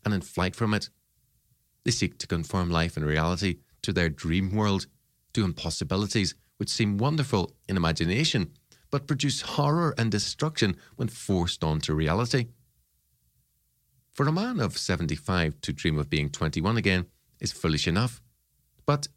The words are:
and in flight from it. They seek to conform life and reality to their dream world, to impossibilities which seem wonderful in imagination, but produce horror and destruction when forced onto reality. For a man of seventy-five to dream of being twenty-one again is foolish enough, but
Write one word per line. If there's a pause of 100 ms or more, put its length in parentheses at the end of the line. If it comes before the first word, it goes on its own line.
and
in
flight
from
it. (920)
They
seek
to
conform
life
and
reality (220)
to
their
dream
world, (460)
to
impossibilities (240)
which
seem
wonderful (100)
in
imagination, (360)
but
produce
horror
and
destruction (180)
when
forced
onto
reality. (1600)
For
a
man
of
seventy-five
to
dream
of
being
twenty-one
again (340)
is
foolish
enough, (640)
but